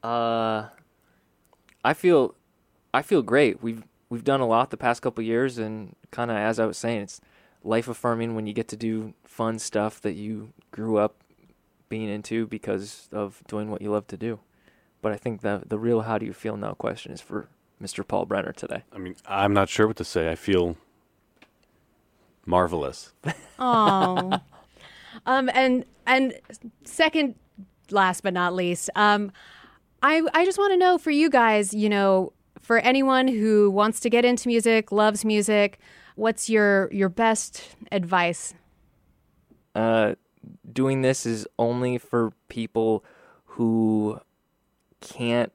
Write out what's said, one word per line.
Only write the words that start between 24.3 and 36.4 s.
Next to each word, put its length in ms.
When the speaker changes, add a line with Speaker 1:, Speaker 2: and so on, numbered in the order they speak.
Speaker 3:
Um, 300
and, 300
and 300
second, 520
last 320
but 100
not 200
least, 420
um, 340
I, 200
I 100
just 140
wanna 180
know 220
for 140
you 180
guys, 420
you 160
know, 440
for 200
anyone 480
who 420
wants 300
to 100
get 140
into 240
music, 420
loves 340
music, 540
what's 340